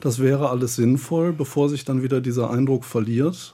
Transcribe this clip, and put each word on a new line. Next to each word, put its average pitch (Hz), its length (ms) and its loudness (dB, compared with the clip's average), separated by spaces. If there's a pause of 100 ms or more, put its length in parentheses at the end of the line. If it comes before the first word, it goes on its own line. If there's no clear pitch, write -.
das 123 180 -2
wäre 135 300 2
alles 123 280 -2
sinnvoll, 147 580 2
bevor 143 340 0
sich 143 160 -4
dann 131 180 -2
wieder 131 200 0
dieser 120 260 -2
Eindruck 127 380 0
verliert. 117 680 -2